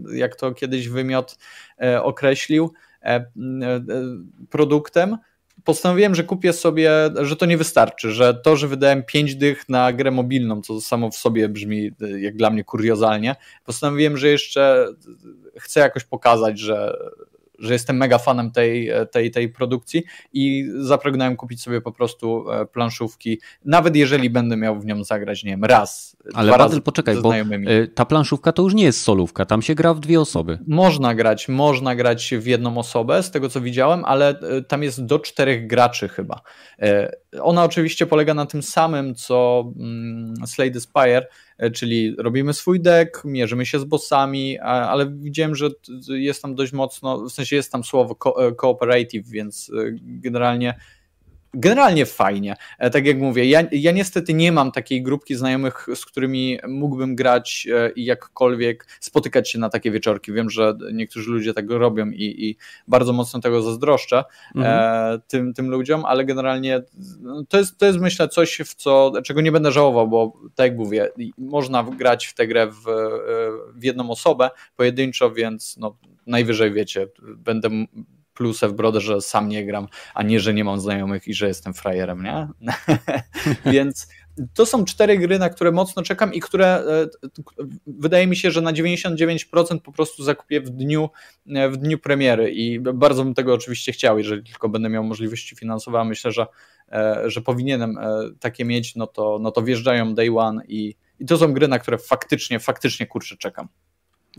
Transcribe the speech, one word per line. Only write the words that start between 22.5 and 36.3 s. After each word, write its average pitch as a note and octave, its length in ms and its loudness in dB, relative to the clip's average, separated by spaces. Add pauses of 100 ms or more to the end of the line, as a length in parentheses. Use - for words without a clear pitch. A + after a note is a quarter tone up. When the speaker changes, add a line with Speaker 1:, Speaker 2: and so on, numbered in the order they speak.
Speaker 1:
e, A2 160 -2
planszówki, A#2 720 -6 (240)
nawet D#3+ 320 4
jeżeli C3+ 340 4
będę A#2 260 0
miał A2 240 0
w G#2 60 -10
nią G#2 180 -4
zagrać, G#2 400 -4
nie G2+ 60 -6
wiem, G2 140 -2
raz, A2 520 4 (180)
Speaker 2:
Ale A2 140 2
Speaker 1:
dwa B2 100 8
Speaker 2:
Badyl, B2+ 140 6
Speaker 1:
razy D3 80 0
Speaker 2:
poczekaj, C3+ 340 0
Speaker 1:
ze A#2+ 80 0
Speaker 2:
bo, A2+ 60 4
Speaker 1:
znajomymi. G#2+ 400 0
Speaker 2:
e, A2+ 180 4
ta - 180 0
planszówka D3+ 480 2
to F3 100 2
już F#3+ 120 2
nie G#3+ 100 6
jest C3 180 4
solówka, F#2+ 420 0
tam G#2+ 180 2
się D#3+ 120 0
gra E3 200 4
w D#3 60 -8
dwie D#3+ 200 4
osoby. E2 460 -2
Speaker 1:
Można D3+ 480 4
grać, A2 340 2
można C3+ 460 2
grać A#2+ 440 0
w A2 80 -8
jedną A#2+ 320 0
osobę, A#2+ 440 0
z F#3 80 -8
tego C3+ 180 -2
co B2+ 120 -6
widziałem, C3 440 0
ale, C#3 240 4
e, C3 340 -4
tam D3 200 -4
jest C3 220 -6
do C#3+ 140 2
czterech C3 480 -2
graczy A#2+ 420 2
chyba. - 320 -10 (420)